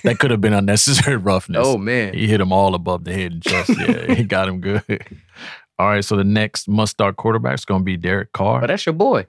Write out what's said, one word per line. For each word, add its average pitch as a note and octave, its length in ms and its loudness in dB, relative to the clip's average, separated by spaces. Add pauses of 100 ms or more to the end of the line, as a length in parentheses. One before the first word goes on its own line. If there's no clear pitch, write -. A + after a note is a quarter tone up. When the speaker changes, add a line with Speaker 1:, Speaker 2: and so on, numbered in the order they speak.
Speaker 1:
that A#2 160 0
could C3 120 2
have G#2+ 100 2
been G#2+ 100 4
unnecessary G#2 640 2
roughness. G2 500 0
Speaker 2:
Oh, C3 120 2
man. G#2+ 360 -2
Speaker 1:
He G#2+ 140 0
hit G#2+ 140 4
him F#2 100 0
all F#2+ 240 4
above F2 300 -4
the F2 80 -8
head F#2 180 -4
and E2 100 -10
chest. F2+ 280 -2 (100)
Yeah, - 340 0
he A#2+ 120 0
got F#2+ 240 0
him F#2 100 -4
good. G2+ 300 -2
<laughs> G#2+ 100 -4 (800)
All F#2+ 80 2
right, G#2 160 2
so G#2 140 0
the G2 80 2
next G#2+ 420 0
must-start G2+ 480 0
quarterback A2+ 440 0
is - 40 -12
gonna F#2+ 220 0
be F#2 100 -2
Derek F#2 380 -2
Carr. A#2+ 320 0
Speaker 2:
Oh, - 20 -2
that's F#3+ 180 -2
your E3 60 -2
boy. E3 380 0